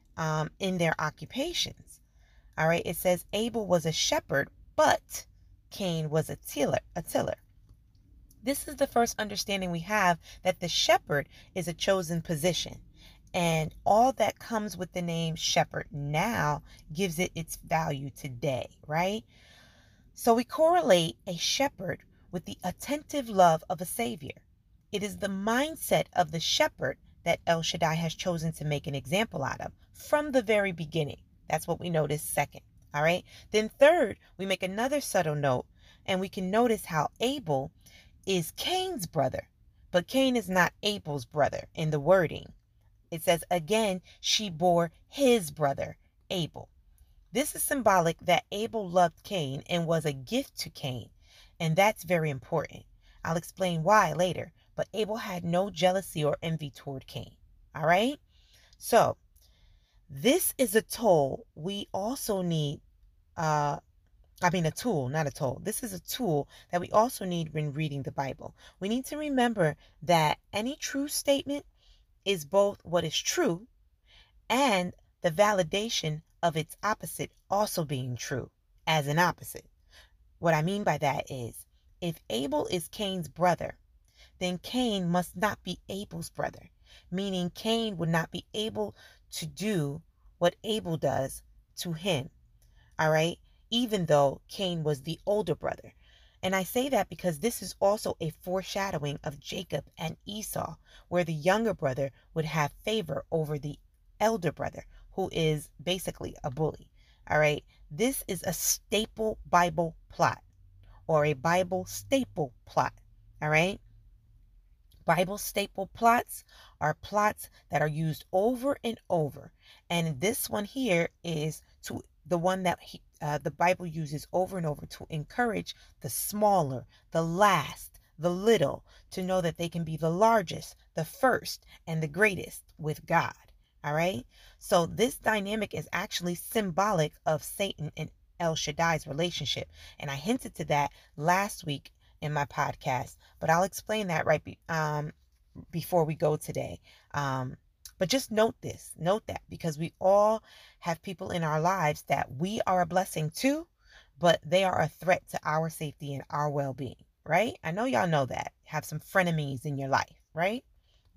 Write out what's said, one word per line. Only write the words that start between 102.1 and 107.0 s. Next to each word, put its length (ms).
would 120
have 280
favor 480
over 260
the 180
elder 320
brother, 340
who 200
is 360
basically 600
a 60
bully, 380